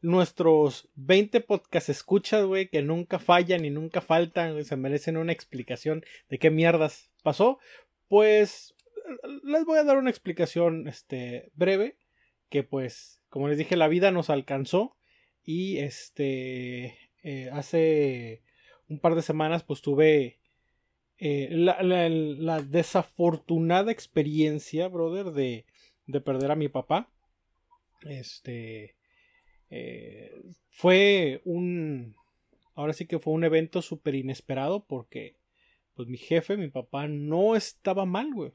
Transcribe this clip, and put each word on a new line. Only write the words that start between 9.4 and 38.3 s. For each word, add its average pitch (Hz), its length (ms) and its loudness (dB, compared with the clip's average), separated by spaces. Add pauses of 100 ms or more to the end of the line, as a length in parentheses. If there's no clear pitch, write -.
les 302 220 0
voy 311 140 4
a 302 60 4
dar 277 140 6
una 262 120 0
explicación, 165 760 -2
este, 123 680 -10
breve, 196 420 0 (540)
que 143 120 0
pues, - 580 -8 (100)
como 139 180 -4
les 147 100 0
dije, 160 160 -2
la 160 140 4
vida 180 240 4
nos 170 180 -2
alcanzó 139 680 -2 (480)
y, 180 340 -4
este, 127 1200 -8 (240)
eh, 135 300 -12
hace 143 880 0 (460)
un 151 100 -10
par 165 160 2
de 165 80 0
semanas, 156 400 -4
pues, - 180 -8
tuve, 147 580 2 (800)
eh, 143 340 -4
la, 175 320 2
la, 180 260 2
la 156 500 -2
desafortunada 170 1300 0
experiencia, 151 960 -2
brother, 180 440 -4
de, 127 320 -4 (420)
de 139 140 -4
perder 135 300 -2
a 151 60 0
mi 147 120 -2
papá. 156 400 -4 (960)
Este, 117 960 -14 (720)
eh, 113 640 -16 (380)
fue 185 760 4
un, 165 720 -6 (580)
ahora 151 180 -4
sí 165 140 -8
que 165 140 -4
fue 156 120 -4
un 165 120 0
evento 160 380 0
súper 151 340 -6
inesperado 135 680 -6
porque, 117 520 -14 (580)
pues, 123 140 -12
mi 127 100 -10
jefe, 165 380 -2
mi 180 120 -6
papá, 135 400 -8
no 156 480 0
estaba 196 480 -4
mal, 220 300 -4